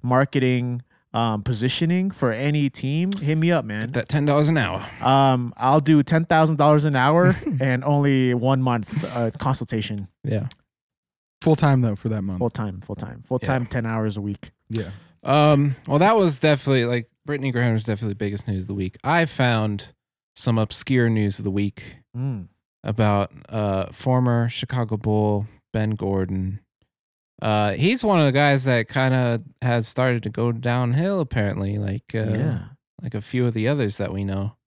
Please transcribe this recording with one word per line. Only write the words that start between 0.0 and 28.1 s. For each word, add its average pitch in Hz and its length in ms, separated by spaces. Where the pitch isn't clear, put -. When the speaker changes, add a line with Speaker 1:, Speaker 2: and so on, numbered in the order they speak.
Speaker 1:
marketing, 127 760
um, 113 300
positioning 165 680
for 123 200
any 139 380
team, 160 440
hit 160 240
me 165 140
up, 151 140
man. 107 220
Speaker 2:
Get 123 60
that 120 160
ten 147 160
dollars 147 240
an 160 80
hour. 95 280
Speaker 1:
Um, 131 560
I'll 131 240
do 147 220
ten 160 220
thousand 160 320
dollars 151 280
an 147 100
hour 147 400
Speaker 2:
<laughs> 170 120
Speaker 1:
and 131 240
only 139 520
one 127 260
month, 123 420
uh, 117 220
consultation. 110 680
Speaker 2:
Yeah. 107 240
Speaker 3:
Full 156 140
time 139 260
though 110 140
for 110 140
that 107 120
month. 95 180
Speaker 1:
Full 120 120
time, 98 300
full - 140
time, 110 300
full 127 140
time, 131 240
Speaker 2:
Yeah. 113 60
Speaker 1:
ten 117 180
hours 110 280
a 104 60
week. 101 300
Speaker 3:
Yeah. 107 220
Speaker 2:
Um, 147 540
well, 143 140
that 208 160
was 175 240
definitely, 139 460
like, 120 240
Brittany 139 260
Griner 120 220
was 107 100
definitely 107 300
the - 100
biggest 101 240
news 95 160
of 90 40
the 98 60
week. 98 300
I 165 220
found 110 680
some 117 200
obscure 117 520
news 104 300
of 104 40
the 101 80
week 101 460
Speaker 1:
Mm. 123 320
Speaker 2:
about, 104 440
uh, 101 420
former 123 560
Chicago 117 480
Bull 107 500
Ben 110 160
Gordon. 95 720
Uh, 107 320
he's 208 280
one 196 200